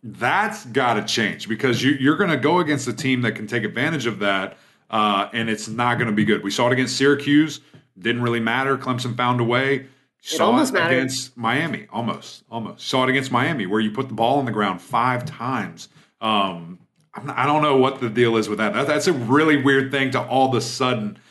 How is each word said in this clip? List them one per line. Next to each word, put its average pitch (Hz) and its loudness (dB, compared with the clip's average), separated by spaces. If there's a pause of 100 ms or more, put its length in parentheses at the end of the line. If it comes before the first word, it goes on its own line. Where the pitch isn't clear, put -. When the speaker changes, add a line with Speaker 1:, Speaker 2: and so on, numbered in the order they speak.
Speaker 1:
that's 131 -2
gotta 120 0
change 104 -2
because 113 0
you, 135 4
you're 139 2
gonna 170 2
go 147 2
against 143 -2
a 117 -2
team 127 -2
that 113 0
can 107 -10
take 117 -2
advantage 127 -2
of 107 -2
that, 98 -2 (320)
uh, 104 2
and 113 -2
it's 107 -4
not 120 0
gonna 113 0
be 104 2
good. 101 2
We 101 -4
saw 123 0
it 120 2
against 127 0
Syracuse. 143 4 (380)
Didn't 117 -2
really 117 0
matter. 127 0
Clemson 123 -4
found 123 2
a 120 2
way. 131 0 (380)
Speaker 2:
It - -12
Speaker 1:
Saw 165 0
Speaker 2:
almost 254 4
Speaker 1:
it - -2
Speaker 2:
mattered. 170 2
Speaker 1:
against - -2
Miami. 131 -2
Almost. - -8
Almost. 107 -10
Saw 131 0
it 127 2
against 131 -2
Miami 135 0
where 104 0
you 110 0
put 131 -4
the 127 -10
ball 120 2
on 139 0
the 117 -4
ground 98 -2
five 123 -2
times. 113 -8 (320)
Um, 92 -4 (360)
I'm 131 -12
not, 135 -8
I 123 0
don't 147 2
know 147 4
what 131 4
the 120 -2
deal 113 4
is 107 2
with 104 -4
that. 107 0
That, 131 -2
that's 147 0
a 185 6
really 139 4
weird 135 2
thing 135 0
to 127 0
all 131 2
of 123 0
a 113 2
sudden 113 -2 (120)